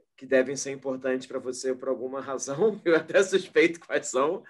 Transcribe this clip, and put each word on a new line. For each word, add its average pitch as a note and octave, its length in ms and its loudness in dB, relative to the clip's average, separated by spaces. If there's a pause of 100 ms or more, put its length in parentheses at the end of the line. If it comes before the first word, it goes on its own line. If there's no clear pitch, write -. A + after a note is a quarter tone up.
(160)
que C3+ 100 -20
devem C3 300 4
ser C3+ 160 -8
importantes C3 560 -4
pra C3+ 100 -6
você B2+ 380 -4
por C3 140 -8
alguma B2+ 320 -4
razão. C#3 600 -2
<laughs> - 40 -6
Eu E3 100 6
até D#3+ 260 4
suspeito F3 580 2
quais - 280 -6
são D3 420 0